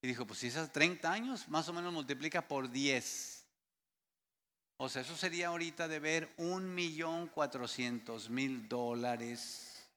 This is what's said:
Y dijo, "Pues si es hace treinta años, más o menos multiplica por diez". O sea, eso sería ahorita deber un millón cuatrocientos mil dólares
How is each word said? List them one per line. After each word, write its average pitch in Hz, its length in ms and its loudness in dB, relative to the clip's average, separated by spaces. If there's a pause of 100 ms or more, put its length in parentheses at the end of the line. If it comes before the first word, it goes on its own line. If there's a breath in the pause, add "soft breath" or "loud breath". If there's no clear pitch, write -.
Y 127 60 -2
dijo, 123 180 -2
"Pues 104 140 -8
si 127 80 -2
es 120 80 -2
hace 156 160 -2
treinta 165 400 4
años, 233 360 -2
más 160 200 2
o 180 40 -4
menos 175 200 -2
multiplica 147 500 0
por 135 280 0
diez". 131 760 2 (1300)
O 131 100 -2
sea, 131 140 -2
eso 156 140 -6
sería 175 320 0
ahorita 170 380 -2
deber 160 520 2
un 185 360 0
millón 165 540 0
cuatrocientos 120 1000 -2
mil 127 380 0
dólares 120 1040 -2 (260)